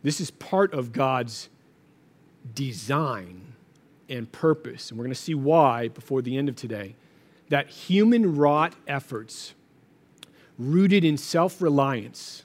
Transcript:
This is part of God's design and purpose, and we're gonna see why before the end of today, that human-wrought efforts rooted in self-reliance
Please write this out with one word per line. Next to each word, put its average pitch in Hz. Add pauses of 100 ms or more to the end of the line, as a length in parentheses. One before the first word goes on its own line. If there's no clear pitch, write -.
This 147
is 160
part 190
of 127
God's 123 (1040)
design 117 (560)
and 120
purpose, -
and 113
we're 120
gonna 131
see -
why 139
before 131
the 123
end 143
of 123
today, 107 (520)
that 143
human-wrought 170 (100)
efforts 131 (1040)
rooted 180
in 151
self-reliance 139